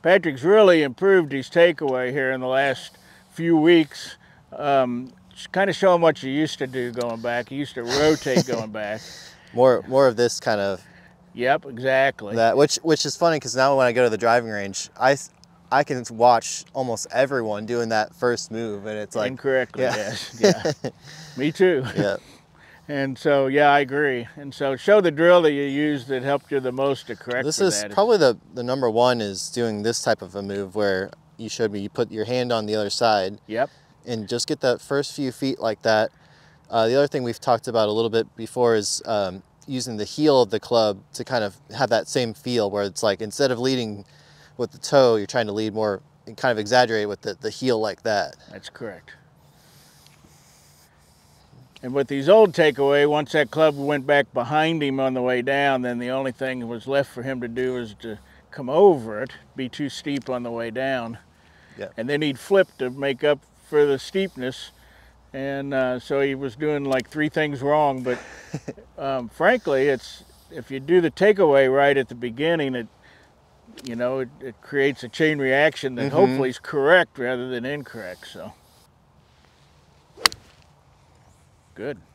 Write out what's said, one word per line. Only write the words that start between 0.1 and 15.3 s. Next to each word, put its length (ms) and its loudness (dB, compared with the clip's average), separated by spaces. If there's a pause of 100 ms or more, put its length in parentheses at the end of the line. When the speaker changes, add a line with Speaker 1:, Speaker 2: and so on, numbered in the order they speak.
Speaker 1:
really 380 6
improved 500 2
his 180 -6
takeaway 640 2
here 200 -2
in 100 -6
the 60 -6
last 500 -2 (340)
few 240 0
weeks. 600 4 (340)
Um, 640 -2 (400)
kinda 180 0
showing 300 4
what 220 4
you 80 -6
used 280 -2
to 80 -4
do 240 -6
going 300 -6
back. 300 -4
You 80 -10
used 160 -8
to 80 -8
rotate 640 0
going 260 -6
back. 340 -8
Speaker 2:
<laughs> 60 -18 (420)
More, 340 4
more 200 4
of 80 2
this 240 0
kind 200 0
of 220 -2 (540)
Speaker 1:
Yep, 300 0
exactly. 720 -2
Speaker 2:
that, 220 4
which, 200 4
which 280 0
is 100 -6
funny 240 2
'cause 160 -8
now 220 4
when 100 4
I 40 2
go 120 2
to 60 4
the 80 -2
driving 320 2
range, 400 -8 (100)
I, 180 4 (540)